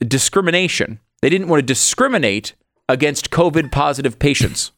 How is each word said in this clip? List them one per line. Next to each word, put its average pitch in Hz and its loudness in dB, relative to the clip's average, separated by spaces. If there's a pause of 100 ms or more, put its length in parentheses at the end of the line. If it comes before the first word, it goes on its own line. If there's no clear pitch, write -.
discrimination. 165 0 (220)
They 135 2
didn't 185 0
want 160 4
to 127 -8
discriminate 135 0 (340)
against 143 0
covid 165 2
positive 139 -2
patients. - 0